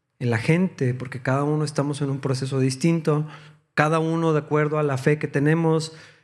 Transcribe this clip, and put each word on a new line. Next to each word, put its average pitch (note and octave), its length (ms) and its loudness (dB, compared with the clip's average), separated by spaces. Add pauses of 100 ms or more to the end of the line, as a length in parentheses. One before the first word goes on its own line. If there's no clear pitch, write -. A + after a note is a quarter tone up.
(180)
en B2 120 -2
la A2+ 80 2
gente, D#3+ 560 0
porque B2 280 -10
cada C#3 220 0
uno D3+ 200 0
estamos C#3+ 380 -4
en C#3 80 -2
un C#3 100 -4
proceso C3+ 380 -2
distinto, D3+ 680 0 (480)
cada D#3 240 4
uno E3 340 2
de D3+ 80 2
acuerdo D3+ 380 0
a D3+ 40 0
la C#3 160 0
fe D3+ 200 2
que D3+ 100 -4
tenemos, D#3+ 640 2 (320)